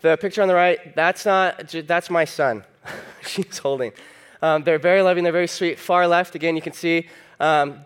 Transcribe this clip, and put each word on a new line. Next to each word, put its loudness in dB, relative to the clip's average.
The 4
picture -4
on 4
the 4
right, 0
that's 0
not, 0
j-, -10
that's -2
my 2
son -2
<laughs> -20
she's -8
holding. -4
Um, 0
they're 2
very 4
loving, 2
they're 2
very 0
sweet. -4
Far 2
left, 0
again, -2
you -4
can -10
see, -2
um, 0